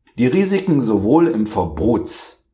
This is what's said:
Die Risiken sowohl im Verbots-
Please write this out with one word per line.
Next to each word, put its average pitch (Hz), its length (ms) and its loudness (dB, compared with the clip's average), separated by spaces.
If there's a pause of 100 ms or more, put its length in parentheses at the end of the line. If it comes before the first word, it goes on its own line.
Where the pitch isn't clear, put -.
(180)
Die 120 80 2
Risiken 190 560 0
sowohl 110 460 2
im 107 180 -2
Verbots- 92 920 -4 (160)